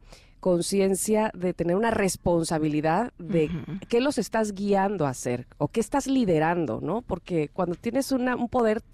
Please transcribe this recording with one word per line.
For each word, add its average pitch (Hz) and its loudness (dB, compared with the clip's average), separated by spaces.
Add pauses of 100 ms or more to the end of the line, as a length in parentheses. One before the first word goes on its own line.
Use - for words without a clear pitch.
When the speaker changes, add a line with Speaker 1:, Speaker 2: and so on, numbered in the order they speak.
(400)
Speaker 1:
conciencia 196 2
de 180 -4
tener 170 0
una 226 2
responsabilidad 170 0
de 160 0
Speaker 2:
Ujú. 165 -6 (100)
Speaker 1:
qué 185 2
los 277 0
estás 214 -2
guiando 196 2
a 135 0
hacer 123 -6 (120)
o 147 0
qué - -4
estás 269 -2
liderando, 165 2
¿no? 185 -4
Porque 165 -4
cuando 175 -4
tienes 240 -2
una, 247 0
un 240 -4
poder 226 2 (120)